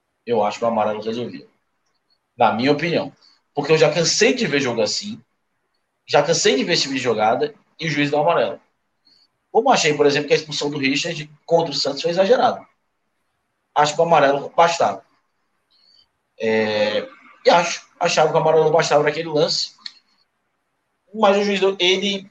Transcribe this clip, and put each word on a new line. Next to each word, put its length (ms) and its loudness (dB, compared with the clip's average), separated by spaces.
Eu 180 0
acho 140 -4
que 80 -6
o 20 0
amarelo 320 -2
resolvia. 460 -10
Na 160 2
minha 180 0
opinião. 400 -2
Porque 180 0
eu 60 4
já 120 4
cansei 440 2
de 120 -4
ver 140 -2
jogo 220 -2
assim. 360 -6
Já 160 2
cansei 340 0
de 80 -2
ver 100 -2
esse 80 0
tipo 120 -6
de 60 -4
jogada 540 -2
e 60 -6
o 40 -4
juiz 200 -2
dá 80 -2
o 20 0
amarelo. 400 0
Como 200 2
achei, 240 2
por 100 2
exemplo, 240 0
que 60 0
a 20 4
expulsão 340 -6
do 80 -8
Richard 520 -4
contra 260 0
o 20 -8
Santos 280 -6
foi 80 -2
exagerada. 560 2
Acho 200 2
que 60 0
o 40 2
amarelo 500 2
bastava. 480 0
É... 680 0
e 40 4
acho, 360 0
achava 300 2
que 60 -4
o 40 2
amarelo 320 2
bastava 340 2
naquele 240 -4
lance. 440 -2
Mas 220 2
o 80 0
juiz, 160 -2
ele, 520 -2